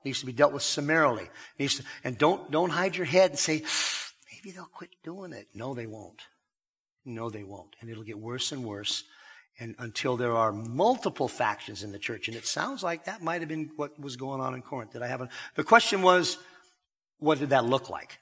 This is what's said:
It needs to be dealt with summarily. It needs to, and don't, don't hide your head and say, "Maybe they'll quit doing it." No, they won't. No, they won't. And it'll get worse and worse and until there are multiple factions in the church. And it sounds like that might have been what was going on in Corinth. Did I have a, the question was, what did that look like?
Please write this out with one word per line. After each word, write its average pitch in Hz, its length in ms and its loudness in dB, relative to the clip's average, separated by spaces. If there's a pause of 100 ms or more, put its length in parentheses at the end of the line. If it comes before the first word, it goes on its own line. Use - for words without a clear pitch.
It - 40 -6
needs 135 120 -4
to - 60 -8
be 127 80 -6
dealt 143 200 8
with 139 100 -4
summarily. 147 600 4
It - 360 -14
needs 139 160 2
to, - 80 -8 (200)
and 127 140 -4
don't, 156 340 4
don't 170 180 2
hide 170 260 0
your 180 100 -2
head 180 260 6
and - 80 -4
say, 156 240 0 (680)
"Maybe 202 180 -18
they'll 175 140 -16
quit - 260 -18 (120)
doing 180 300 -12
it." 101 200 -16
No, 123 200 -8
they 117 140 -8
won't. 107 340 -14 (840)
No, 117 240 -6
they 104 140 -10
won't. 95 360 -16
And 117 100 -14
it'll 110 140 -12
get 107 140 -10
worse 120 340 -4
and 135 120 -6
worse 107 400 -4 (560)
and 117 200 -10
until 120 380 -2
there 120 180 2
are 113 160 4
multiple 131 760 0
factions 107 560 -4
in 104 80 -8
the 101 80 -10
church. 110 280 -6
And 113 80 -6
it 113 100 -8
sounds 202 380 -4
like 170 220 -4
that 202 160 -8
might 165 200 -4
have 165 60 -8
been 151 280 -6
what 143 240 -6
was 139 180 -10
going 135 240 -6
on 131 120 -2
in 127 80 -10
Corinth. 120 320 -10
Did 117 80 -8
I 123 60 -6
have 127 140 -4
a, 123 80 -8 (260)
the 151 80 0
question 208 380 6
was, 180 360 6 (840)
what 151 200 2
did 139 120 -2
that 135 120 8
look 127 260 0
like? - 320 -10